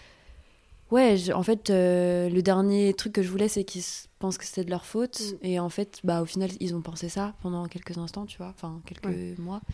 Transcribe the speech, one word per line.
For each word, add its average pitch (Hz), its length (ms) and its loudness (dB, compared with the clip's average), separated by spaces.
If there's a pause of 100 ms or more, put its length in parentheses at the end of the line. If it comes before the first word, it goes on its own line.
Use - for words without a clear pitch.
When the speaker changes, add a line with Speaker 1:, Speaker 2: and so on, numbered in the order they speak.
(920)
Speaker 1:
ouais, 240 260 6
je, 180 160 0
en 185 100 2
fait, 214 280 0
euh, 180 580 4
le 180 140 2
dernier 196 520 4
truc 208 200 -6
que 202 80 2
je 185 80 0
voulais, 196 180 2
c'est 208 160 0
qu'ils 180 160 -10
s-, - 280 -10 (100)
pensent 190 200 -4
que - 60 -12
c'est - 200 -4
de 170 60 -6
leur 175 140 -4
faute. 240 360 -2
Speaker 2:
Mm. 202 260 -8
Speaker 1:
Et 180 140 0
en 175 80 -2
fait, 202 360 -6
bah, 170 180 2
au - 40 0
final, 190 240 -2 (100)
ils 175 140 -2
ont 170 60 -2
pensé 170 280 -8
ça 202 340 -4
pendant 175 240 -4
quelques 175 320 -10
instants, 170 280 -8
tu - 120 -16
vois. 180 100 -12
Enfin, 165 380 -12
quelques - 200 -16
Speaker 2:
Ouais. 180 320 -4
Speaker 1:
mois. 180 220 -8 (140)